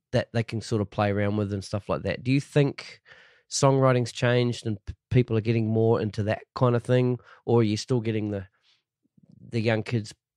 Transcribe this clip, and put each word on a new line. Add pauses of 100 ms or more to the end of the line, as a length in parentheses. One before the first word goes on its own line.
(120)
that
they
can
sort
of
play
around
with
and
stuff
like
that.
Do
you
think (480)
songwriting's
changed
and
p-, (160)
people
are
getting
more
into
that (120)
kind
of
thing, (260)
or
are
you
still
getting
the, (1040)
the
young
kids (240)